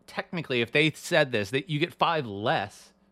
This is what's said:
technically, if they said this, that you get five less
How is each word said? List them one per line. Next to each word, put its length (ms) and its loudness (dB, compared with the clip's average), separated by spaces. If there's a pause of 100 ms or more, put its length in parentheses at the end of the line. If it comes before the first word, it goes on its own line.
technically, 540 -4
if 120 -2
they 200 4
said 400 0
this, 180 0
that 200 -2
you 80 -2
get 160 -2
five 320 0
less 680 -4 (200)